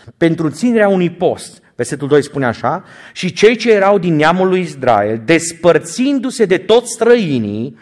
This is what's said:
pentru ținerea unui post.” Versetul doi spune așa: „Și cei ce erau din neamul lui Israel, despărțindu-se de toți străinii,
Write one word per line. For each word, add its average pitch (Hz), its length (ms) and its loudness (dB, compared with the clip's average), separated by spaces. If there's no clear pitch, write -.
pentru 165 320 0
ținerea 226 380 0
unui 185 220 2
post.” 170 520 -6
Versetul 139 320 -6
doi 139 160 4
spune 139 220 -6
așa: 135 380 -4
„Și - 200 -6
cei 226 220 4
ce 233 160 -2
erau 202 260 2
din 170 180 0
neamul 175 320 2
lui 185 140 0
Israel, 117 640 0
despărțindu-se 214 1200 0
de 175 120 0
toți 233 340 0
străinii, 139 920 0